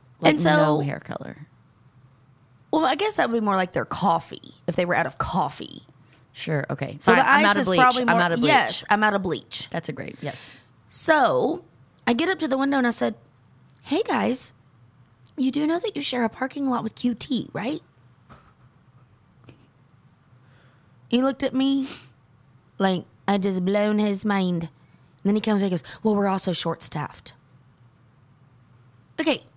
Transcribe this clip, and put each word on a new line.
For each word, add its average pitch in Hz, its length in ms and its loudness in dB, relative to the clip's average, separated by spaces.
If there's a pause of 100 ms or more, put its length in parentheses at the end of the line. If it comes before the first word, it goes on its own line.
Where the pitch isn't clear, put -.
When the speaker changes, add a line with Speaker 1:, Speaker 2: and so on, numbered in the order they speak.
(200)
Speaker 1:
Like, - 120 4
Speaker 2:
And 151 100 0
so 156 140 6
Speaker 1:
no 151 260 4
hair 139 180 -4
color. - 480 -12 (1200)
Speaker 2:
Well, 311 140 2
I 302 100 2
guess 415 200 -2
that 247 140 0
would 233 100 0
be 214 60 0
more 202 100 2
like 185 160 0
their 117 140 -2
coffee, - 720 -2 (120)
if 170 80 -4
they 180 100 0
were 175 100 0
out 165 100 2
of - 120 -8
coffee. - 680 -4 (500)
Speaker 1:
Sure, 151 360 -4
okay. 139 300 -8
Speaker 2:
So - 140 4
Speaker 1:
Fine, 220 100 6
Speaker 2:
the - 80 4
Speaker 1:
I'm 285 140 6
Speaker 2:
ice - 40 6
Speaker 1:
out 311 80 4
of - 40 2
Speaker 2:
is 220 60 2
Speaker 1:
bleach. 185 120 4
Speaker 2:
probably 254 220 6
Speaker 1:
I'm 247 60 0
Speaker 2:
more, 226 140 4
Speaker 1:
out 175 100 2
of 165 80 0
bleach. 262 120 4
Speaker 2:
yes, 226 380 2
I'm 208 140 4
out 208 100 2
of 196 100 0
bleach. - 480 -6
Speaker 1:
That's 165 180 -6
a 147 40 -8
great, - 280 -12
yes. - 320 -10 (340)
Speaker 2:
So 277 760 2 (440)
I 240 60 2
get 330 160 0
up 381 100 -2
to 320 80 0
the 262 100 0
window 277 200 0
and 254 100 2
I 233 40 2
said, 226 240 0 (680)
"Hey, 349 220 -2
guys, 226 500 -2 (840)
you 262 160 0
do 294 140 -2
know 330 140 0
that - 160 -6
you 285 60 -6
share 247 220 -2
a 226 60 0
parking 269 400 -6
lot 233 140 -2
with 220 120 -8
Q 247 200 -2
T, - 380 -6
right?" 254 280 -6 (3250)
He 240 140 2
looked 269 220 -2
at 262 100 -2
me 269 340 0 (920)
like 190 280 0 (220)
I 202 100 0
just 185 280 -2
blown 208 340 0
his 202 240 -2
mind. 185 400 0
And - 640 -20
then 202 100 2
he 214 60 0
comes 208 200 0
and 196 100 0
he 180 40 0
goes, 165 80 -6 (200)
"Well, 214 120 2
we're 202 120 2
also 190 260 0
short-staffed." - 800 -8 (1900)
Okay, 302 240 0 (140)